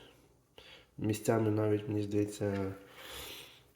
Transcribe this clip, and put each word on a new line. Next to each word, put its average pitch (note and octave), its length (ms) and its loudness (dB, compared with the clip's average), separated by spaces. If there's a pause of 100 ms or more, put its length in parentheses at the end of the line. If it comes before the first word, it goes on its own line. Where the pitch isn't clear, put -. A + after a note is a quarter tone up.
(1000)
Місцями A2 520 2
навіть, G#2+ 380 2
мені G#2 140 0
здається, G2+ 720 0 (1000)